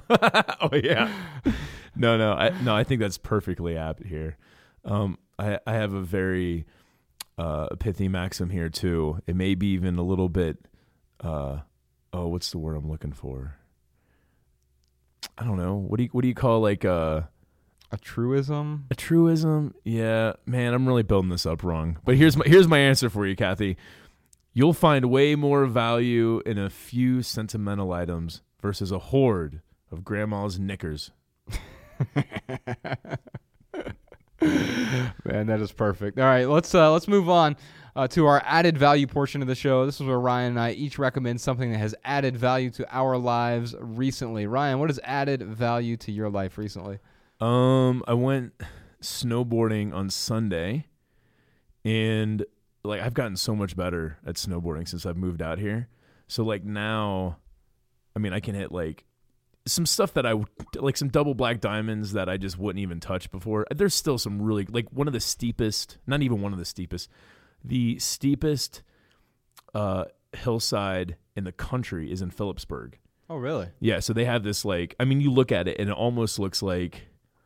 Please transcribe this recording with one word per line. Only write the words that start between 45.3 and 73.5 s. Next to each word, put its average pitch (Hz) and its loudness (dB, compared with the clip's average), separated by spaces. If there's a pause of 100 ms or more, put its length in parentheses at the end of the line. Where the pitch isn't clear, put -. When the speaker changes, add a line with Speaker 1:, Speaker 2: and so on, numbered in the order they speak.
Speaker 2:
value 117 0
to - -10
your 104 -2
life 98 -4
recently? 101 -8 (400)
Speaker 1:
Um, 127 4
I 120 0
went 127 0 (480)
snowboarding 113 -2
on 95 -4
Sunday, 110 -4 (1000)
and, 110 0 (400)
like, 104 -4
I've 117 -4
gotten 113 -4
so 107 -2
much 98 -4
better 85 -4
at 85 -8
snowboarding 85 -6
since 85 -10
I've 87 -6
moved 90 -4
out 82 -6
here. 107 -4 (400)
So, - -4
like, 104 -2
now, 104 -4 (800)
I 113 -4
mean, 101 -2
I 95 -4
can 101 -6
hit, 98 -8
like, 80 -6 (640)
some 170 -2
stuff - 0
that 127 0
I 117 0
w-, 107 0 (280)
like, 135 -2
some 139 -2
double 147 2
black 120 0
diamonds 107 -4
that 95 -2
I 95 -2
just 95 -6
wouldn't 95 -4
even 87 -6
touch 92 -8
before. 107 -4
There's 190 2
still 139 0
some 101 -6
really, 107 0
like, 113 -4
one 139 -2
of 143 -2
the 113 -2
steepest, - -4 (100)
not 139 0
even 117 0
one 101 -4
of 92 -6
the 85 -8
steepest, - -10 (540)
the 123 -2
steepest, - -2 (920)
uh, 95 -2 (280)
hillside 98 -2 (200)
in 101 -6
the 90 -8
country 98 -6
is 92 -4
in 90 -6
Phillipsburg. 76 -8 (320)
Speaker 2:
Oh, 165 -10
really? 123 -6 (120)